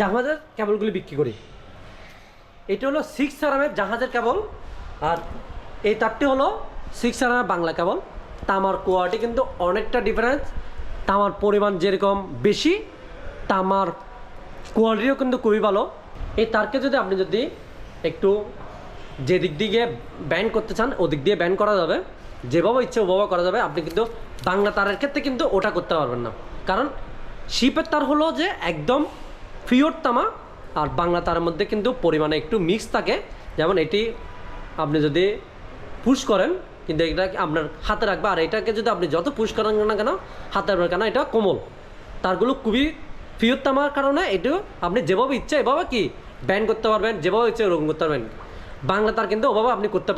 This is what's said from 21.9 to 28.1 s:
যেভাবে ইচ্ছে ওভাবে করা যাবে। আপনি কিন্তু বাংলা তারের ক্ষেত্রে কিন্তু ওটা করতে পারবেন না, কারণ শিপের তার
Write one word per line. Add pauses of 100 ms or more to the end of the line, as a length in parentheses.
যেভাবে
ইচ্ছে
ওভাবে
করা
যাবে। (100)
আপনি
কিন্তু (460)
বাংলা
তারের
ক্ষেত্রে
কিন্তু (120)
ওটা
করতে
পারবেন
না, (380)
কারণ (680)
শিপের
তার